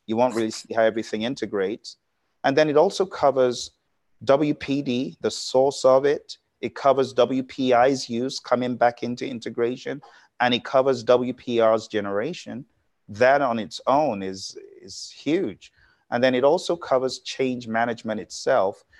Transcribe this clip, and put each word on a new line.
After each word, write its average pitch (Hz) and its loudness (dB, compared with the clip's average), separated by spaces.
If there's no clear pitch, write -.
you 110 -4
won't 120 2
really 110 -2
see - -14
how 113 2
everything 110 0
integrates. 107 -6
And 139 0
then 156 4
it 143 0
also 185 2
covers 131 0
W 147 2
P 139 -4
D, 139 -4
the 110 -2
source - 0
of 131 6
it. - -2
It 113 -8
covers 131 2
W 127 2
P 127 -2
I's 127 2
use 120 -6
coming 127 -2
back 120 0
into 123 -6
integration, 127 -6
and 123 2
it 117 -2
covers 131 2
W 123 2
P 117 -2
R's 110 4
generation. 110 -6
That 127 4
on 117 0
its - -8
own 127 0
is, 95 -10
is - -18
huge. 143 -4
And 120 2
then 127 4
it 127 2
also 170 2
covers 131 -2
change 123 -6
management 113 -4
itself, 110 -2